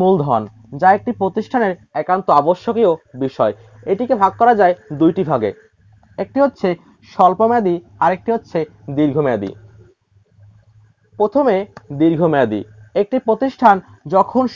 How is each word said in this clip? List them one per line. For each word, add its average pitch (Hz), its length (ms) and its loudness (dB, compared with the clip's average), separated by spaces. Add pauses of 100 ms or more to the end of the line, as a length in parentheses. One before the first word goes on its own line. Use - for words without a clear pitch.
মূলধন, 143 400 2 (380)
যা 185 80 2 (100)
একটি 240 140 -8 (100)
প্রতিষ্ঠানের 208 520 -2 (280)
একান্ত 190 260 -4 (140)
আবশ্যকীয় 185 500 0 (320)
বিষয়, 120 300 -2 (380)
এটিকে 240 240 -2
ভাগ 196 240 2
করা 240 160 4
যায় 185 180 4 (260)
দুইটি 170 240 2
ভাগে। 123 280 -2 (680)
একটি 208 220 -8
হচ্ছে 277 280 0 (460)
স্বল্পমেয়াদী, 202 600 2 (300)
আরেকটি 180 260 -2
হচ্ছে - 280 -6 (380)
দীর্ঘমেয়াদী। 135 540 -2 (1700)
প্রথমে 214 360 0 (460)
দীর্ঘমেয়াদী। 147 600 0 (400)
একটি 226 160 -4 (100)
প্রতিষ্ঠান 226 480 2 (400)
যখন 190 280 2 (120)